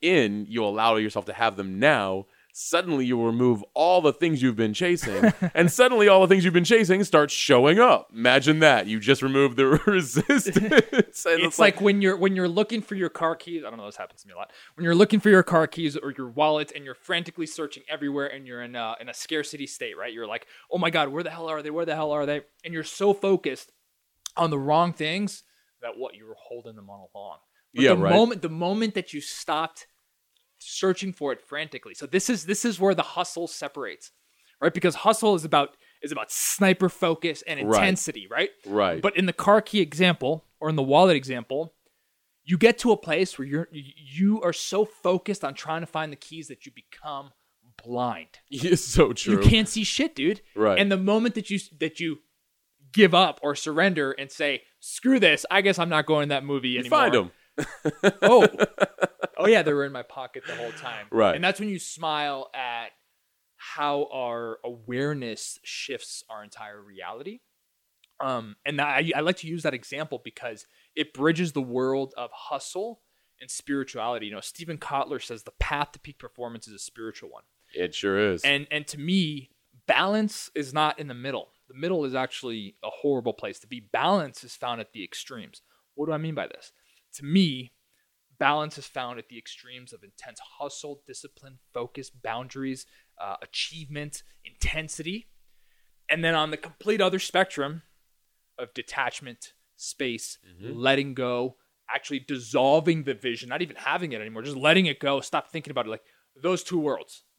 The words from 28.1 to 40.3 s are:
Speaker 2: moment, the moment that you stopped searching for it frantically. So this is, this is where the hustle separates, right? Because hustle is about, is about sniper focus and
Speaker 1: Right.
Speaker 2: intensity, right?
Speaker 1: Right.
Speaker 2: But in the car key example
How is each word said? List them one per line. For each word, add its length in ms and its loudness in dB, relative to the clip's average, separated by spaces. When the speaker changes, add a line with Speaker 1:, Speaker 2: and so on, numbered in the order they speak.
Speaker 2:
moment, 280 4
the 60 -4
moment 460 -4
that 180 -8
you 80 -10
stopped 680 -8
searching 540 -4
for 200 -4
it 100 -10
frantically. 520 -12
So 120 -14
this 240 -2
is, 160 -4
this 180 -2
is 160 -2
where 140 4
the 80 0
hustle 440 -6
separates, 680 -12
right? 100 2
Because 220 0
hustle 400 2
is 100 -2
about, 320 0
is 100 -8
about 180 -8
sniper 580 2
focus 580 -2
and 220 -4
Speaker 1:
Right. 120 6
Speaker 2:
intensity, 500 0
right? 200 -2
Speaker 1:
Right. 380 0
Speaker 2:
But 140 0
in 100 2
the 60 -2
car 280 6
key 200 0
example 640 0